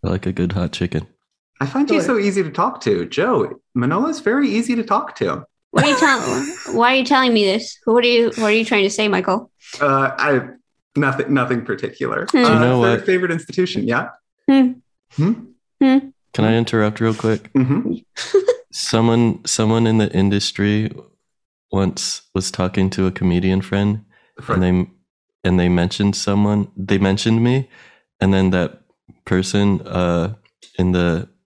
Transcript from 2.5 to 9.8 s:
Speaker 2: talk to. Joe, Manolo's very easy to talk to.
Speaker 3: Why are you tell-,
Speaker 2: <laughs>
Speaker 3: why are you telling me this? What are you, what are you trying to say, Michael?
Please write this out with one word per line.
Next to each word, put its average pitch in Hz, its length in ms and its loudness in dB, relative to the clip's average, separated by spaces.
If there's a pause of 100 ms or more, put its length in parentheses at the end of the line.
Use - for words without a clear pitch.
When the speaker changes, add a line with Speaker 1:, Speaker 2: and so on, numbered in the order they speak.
Speaker 2:
talk 220 320 -4
to. 90 240 0
Joe, 165 540 -2 (140)
Manolo's 170 460 0
very 254 300 0
easy 226 260 -2
to 233 60 -2
talk 220 340 -2
to. 87 280 -4 (260)
Speaker 3:
Why - 140 2
are - 40 4
you 285 80 2
tell-, 277 480 0 (120)
Speaker 2:
<laughs> - 200 -16
Speaker 3:
why 240 160 2
are 262 40 2
you 262 80 0
telling 262 280 2
me 208 120 2
this? 202 400 -4
What 240 200 2
are 240 40 4
you, 233 180 4
what 226 140 -4 (100)
are - 20 4
you 226 120 2
trying 214 200 0
to 202 60 0
say, 214 180 -2
Michael? 190 420 -2 (300)